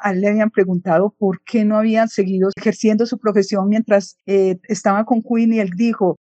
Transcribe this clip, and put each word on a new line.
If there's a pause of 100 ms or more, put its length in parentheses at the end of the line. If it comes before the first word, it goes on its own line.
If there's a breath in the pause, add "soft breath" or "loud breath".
A
él
le
habían
preguntado
por
qué
no
había
seguido
ejerciendo
su
profesión
mientras, (120)
eh,
estaba
con
Queen
y
él
dijo, (160)